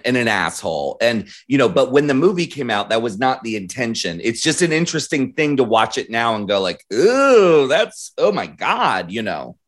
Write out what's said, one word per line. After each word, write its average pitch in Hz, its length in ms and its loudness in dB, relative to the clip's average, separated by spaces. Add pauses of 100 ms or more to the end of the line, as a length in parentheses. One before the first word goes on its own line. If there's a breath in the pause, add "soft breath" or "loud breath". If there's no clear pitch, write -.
and 127 120 0
an 120 100 0
asshole. 82 720 -4
And, 113 260 0 (200 loud breath)
you 135 100 2
know, 123 120 4
but 123 220 2
when 147 160 4
the 143 60 0
movie 175 340 2
came 127 220 -8
out, 104 200 -2
that 113 120 2
was 110 180 -6
not 131 240 -2
the 113 120 -6
intention. 98 680 -6
It's 117 180 -2
just 156 200 0
an 165 100 2
interesting 156 640 -2
thing 147 240 0
to 131 60 4
watch 113 340 2
it 117 120 -6
now 117 260 0
and 104 120 -6
go 101 140 2
like, 87 220 -4 (100)
"Ooh, 196 760 4
that's, 202 500 -2
oh 180 140 4
my 117 160 -4
God," 120 640 -2
you 113 100 -6
know? 76 360 -8 (100)